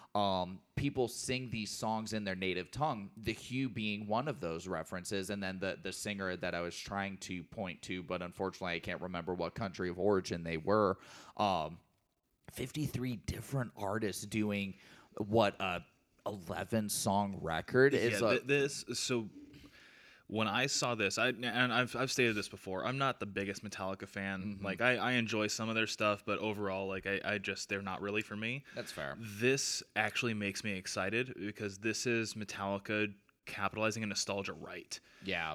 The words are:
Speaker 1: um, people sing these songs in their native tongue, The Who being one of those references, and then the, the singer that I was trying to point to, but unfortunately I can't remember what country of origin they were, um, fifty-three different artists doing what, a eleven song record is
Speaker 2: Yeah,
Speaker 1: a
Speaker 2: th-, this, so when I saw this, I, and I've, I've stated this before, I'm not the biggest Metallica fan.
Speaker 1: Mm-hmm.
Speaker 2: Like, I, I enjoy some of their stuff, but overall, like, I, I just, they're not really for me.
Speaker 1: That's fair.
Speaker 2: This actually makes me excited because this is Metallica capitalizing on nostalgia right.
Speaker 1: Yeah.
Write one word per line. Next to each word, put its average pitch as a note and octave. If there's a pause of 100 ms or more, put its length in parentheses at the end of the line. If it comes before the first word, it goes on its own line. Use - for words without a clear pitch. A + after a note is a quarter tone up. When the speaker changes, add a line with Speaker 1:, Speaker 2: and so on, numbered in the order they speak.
(160)
Speaker 1:
um, F#2+ (180)
people C#3
sing B2+
these G#2+
songs A2
in G#2+
their F#2+
native F2+
tongue, A#2+
The A2
Who B2+
being G#2+
one A#2
of B2
those E2
references, F#2
and G2+
then F#2+
the, F#2+
the F#2+
singer G2
that F2
I E2+
was F2
trying G2
to F2+
point F2+
to, F#2
but F2+
unfortunately F2+
I -
can't F2
remember F2
what F2
country F#2
of F2
origin F#2
they E2
were, F#2+ (400)
um, F2 (760)
fifty-three B2+ (100)
different A#2
artists G#2
doing G2+ (440)
what, G#2
a F2 (420)
eleven G2+
song G2+
record G#2
is G#2+
Speaker 2:
Yeah, A#2
Speaker 1:
a G2+
Speaker 2:
th-, -
this, C#3+
so A#2+ (1000)
when A2
I A#2+
saw C3
this, G2+
I, A#2+
and A#2+
I've, B2
I've B2+
stated A#2
this G2+
before, F#2+
I'm C3
not C3+
the -
biggest G2
Metallica G2
fan. G2
Speaker 1:
Mm-hmm. G2+
Speaker 2:
Like, F#2+
I, B2
I A2+
enjoy A2
some A2+
of A2
their A2
stuff, G#2
but G2+
overall, G2
like, F#2+
I, G2
I G#2
just, G2
they're G2+
not F#2+
really G2+
for G#2+
me. A#2 (100)
Speaker 1:
That's A#2
fair. C#2+
Speaker 2:
This A2+ (120)
actually G#2+
makes G2+
me G#2
excited G2+
because G2+
this A2
is A2+
Metallica G#2 (320)
capitalizing G#2+
on G#2
nostalgia G2
right. - (240)
Speaker 1:
Yeah. E2+